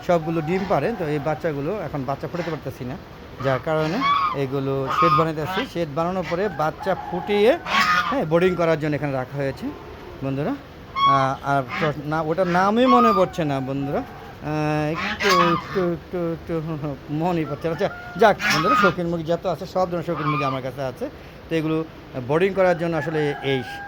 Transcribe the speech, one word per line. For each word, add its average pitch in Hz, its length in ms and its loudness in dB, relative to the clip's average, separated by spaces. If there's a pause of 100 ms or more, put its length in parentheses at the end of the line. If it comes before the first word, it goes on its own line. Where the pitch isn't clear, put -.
সবগুলো 165 340 2
ডিম 185 280 0
পারে, 170 300 2
তো 175 60 -2
এই 147 140 0
বাচ্চাগুলো 151 600 -2
এখন 147 240 -4
বাচ্চা 139 240 -4
ফোটাতে 170 240 -4
পারতেছি 131 340 -8
না, 127 100 -6 (480)
যার 131 220 2
কারণে 156 320 0 (420)
এইগুলো 135 480 -2 (120)
শেড 165 180 6
বানাইতেছি। 160 560 0
শেড 170 220 -2
বানানোর 175 340 -2
পরে 185 200 0
বাচ্চা 156 460 -2
ফুটিয়ে, 208 600 2 (520)
হ্যাঁ, 247 160 0
বোর্ডিং 170 300 4
করার 165 240 2
জন্য 147 160 0
এখানে 139 180 -2
রাখা 131 240 -4
হয়েছে 139 280 -2 (580)
বন্ধুরা। 139 260 -2
আহ, - 1000 0
আর 139 140 4 (180)
তো 151 120 2 (120)
না, 156 160 0
ওটার 170 260 2
নামই 196 380 4
মনে 240 280 6
পড়ছে 185 300 2
না 143 160 0
বন্ধুরা, 139 400 -2
আহ, 151 920 -4
একটু, - 380 0 (240)
একটু, 175 400 0
একটু, 170 400 -4
একটু 160 280 -4 (480)
মনেই 160 360 0
পড়ছে 143 220 -6
না। 165 60 0
আচ্ছা, 175 160 0 (280)
যাক 202 200 8 (180)
বন্ধুরা, 160 200 4
শৌখিন 180 320 4
মুরগি 170 160 -2
যত 165 220 -2
আছে 180 200 -2
সব 185 240 0
ধরনের 170 160 -4
শৌখিন 156 220 -2
মুরগি 147 160 0
আমার 135 180 -2
কাছে 131 200 -6
আছে। 131 280 -6 (400)
তো 165 60 -2
এগুলো 160 280 0 (440)
বোর্ডিং 175 260 2
করার 185 240 4
জন্য 170 200 -2
আসলে 147 460 0
এই 135 200 0 (240)